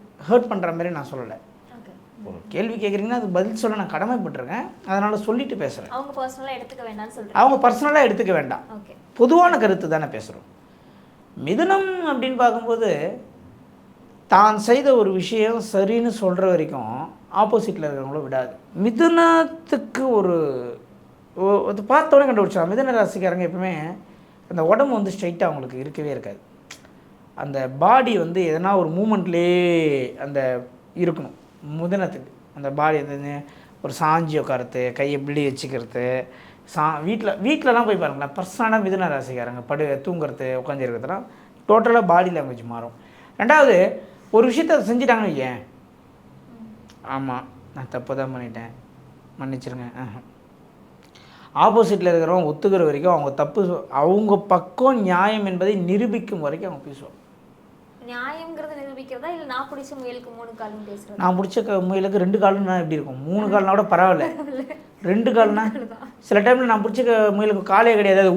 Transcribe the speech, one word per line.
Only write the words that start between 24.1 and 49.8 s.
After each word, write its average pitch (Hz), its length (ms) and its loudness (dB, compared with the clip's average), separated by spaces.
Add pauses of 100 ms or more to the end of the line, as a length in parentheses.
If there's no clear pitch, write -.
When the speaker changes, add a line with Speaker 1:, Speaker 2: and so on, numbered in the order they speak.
Speaker 1:
அந்த 175 100 -2 (100)
உடம்பு 262 260 4
வந்து 196 180 -2
ஸ்ட்ரைட்டா 175 340 -2
அவங்களுக்கு 127 340 -8
இருக்கவே 147 320 -8
இருக்காது. 104 240 -12 (1040)
அந்த 139 140 -6 (260)
பாடி 240 300 6 (100)
வந்து 170 180 -2 (100)
எதனா 175 200 0 (100)
ஒரு 160 160 0
மூமெண்ட்லேயே 180 600 2 (680)
அந்த 143 140 -4 (640)
இருக்கணும் 156 320 -4 (440)
மிதுனத்துக்கு. 175 520 -4 (280)
அந்த 139 200 -6
பாடி 151 220 2
வந்து 143 340 -8 (500)
ஒரு 139 160 -8
சாஞ்சி 156 420 2
உட்காரத்து, 127 420 -4 (140)
கையை 143 200 -2
இப்படி 143 300 -4
வச்சுக்கிறது, 123 580 -6 (680)
சா-, 151 340 0
வீட்ல, 220 240 -2 (140)
வீட்லலாம் 240 420 2
போய் 196 160 0
பாருங்களேன், 143 340 -6
பர்சனலாக 220 480 0
மிதுன 185 300 -2
ராசிக்காரங்க 123 460 -8 (100)
படு, 147 140 -2 (200)
தூங்குறது, 143 420 -6 (140)
உட்காந்துருக்கிறதுலாம் 135 640 -6 (420)
டோட்டலாக 220 440 4
பாடி 180 260 6
லாங்குவேஜ் 127 340 -8
மாறும். 117 240 -12 (460)
ரெண்டாவது, 269 340 6 (600)
ஒரு 233 120 8
விஷயத்த 311 260 2 (120)
செஞ்சுட்டாங்கன்னு 226 440 0
வையேன், 127 260 -6 (920)
Speaker 2:
ம். - 180 -20 (460)
Speaker 1:
"ஆமா, 135 200 -6 (380)
நான் 131 220 -14
தப்பு 127 240 -6
தான் 135 160 -6
பண்ணிட்டேன், 113 360 -12 (680)
மன்னிச்சிருங்க." 127 480 -10 (160)